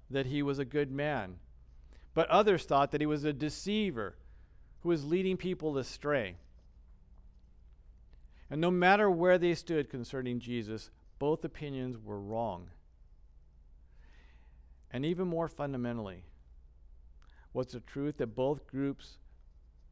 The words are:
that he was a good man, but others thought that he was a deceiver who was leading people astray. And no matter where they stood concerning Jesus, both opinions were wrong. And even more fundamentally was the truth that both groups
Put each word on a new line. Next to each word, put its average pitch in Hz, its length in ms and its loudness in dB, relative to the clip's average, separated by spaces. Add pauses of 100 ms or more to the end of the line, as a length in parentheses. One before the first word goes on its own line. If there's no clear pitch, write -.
(100)
that 131 160 0
he 143 160 -2
was 143 160 -2
a 139 60 0
good 139 260 -2
man, 131 460 -4 (800)
but 165 140 2
others 190 360 6
thought 143 260 4
that 147 100 0
he 151 60 0
was 151 160 0
a 151 100 0
deceiver 147 840 -2 (640)
who 170 80 -4
was 160 160 2
leading 185 320 0
people 156 420 -2
astray. 123 580 -2 (2250)
And 143 100 -2
no 175 100 4
matter 190 400 8
where 180 260 6
they 170 180 4
stood 156 360 -2
concerning 123 500 -4
Jesus, 117 500 -6 (280)
both 151 260 0
opinions 135 540 -6
were 104 220 -8
wrong. 101 500 -4 (2250)
And 127 140 -4
even 180 240 0
more 165 200 -2
fundamentally 120 760 -6 (1300)
was 127 140 -4
the 120 140 -12
truth 139 360 -6
that 123 120 -4
both 131 380 -2
groups - 520 -6 (720)